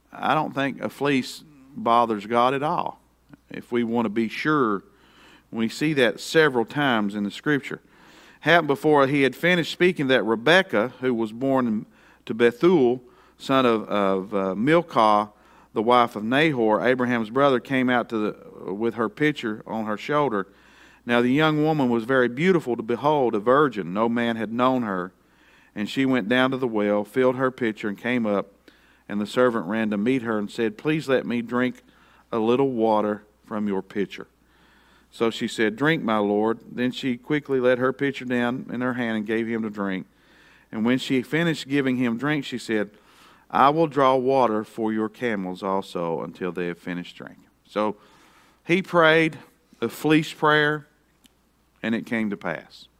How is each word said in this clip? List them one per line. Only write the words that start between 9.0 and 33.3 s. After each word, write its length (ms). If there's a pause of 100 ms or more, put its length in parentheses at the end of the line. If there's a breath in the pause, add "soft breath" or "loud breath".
he 160
had 120
finished 360
speaking 360
that 160
Rebekah, 800
who 120
was 200
born 520 (400 soft breath)
to 80
Bethuel, 680 (360 soft breath)
son 280
of, 240
of, 440
uh, 220
Milcah, 760 (420 soft breath)
the 80
wife 340
of 80
Nahor, 580
Abraham's 480
brother, 300
came 300
out 200
to 80
the, 560
with 220
her 140
pitcher 580
on 180
her 120
shoulder. 500 (580 soft breath)
Now 160
the 100
young 320
woman 260
was 140
very 240
beautiful 480
to 80
behold, 500
a 60
virgin. 540
No 160
man 260
had 160
known 320
her. 300 (600 soft breath)
And 140
she 180
went 220
down 240
to 60
the 100
well, 380
filled 320
her 140
pitcher, 360
and 100
came 280
up. 220 (600 soft breath)
And 140
the 40
servant 420
ran 240
to 60
meet 260
her 140
and 140
said, 260
"Please 300
let 180
me 160
drink 400 (480 soft breath)
a 100
little 320
water 520 (220)